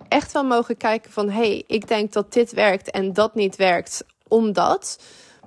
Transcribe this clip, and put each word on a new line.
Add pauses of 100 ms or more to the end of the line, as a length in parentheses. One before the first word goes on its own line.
echt
wel
mogen
kijken
van,
"Hey,
ik
denk
dat
dit
werkt
en
dat
niet
werkt, (240)
omdat." (480)